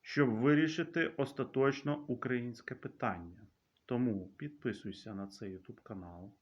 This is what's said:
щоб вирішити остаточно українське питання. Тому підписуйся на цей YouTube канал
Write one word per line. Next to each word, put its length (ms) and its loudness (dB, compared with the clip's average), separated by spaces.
щоб 280 4
вирішити 760 4
остаточно 1000 0
українське 680 -4
питання. 720 -6
Тому 380 0
підписуйся 880 -8
на 140 -6
цей 300 -10
YouTube 240 -16
канал 600 -12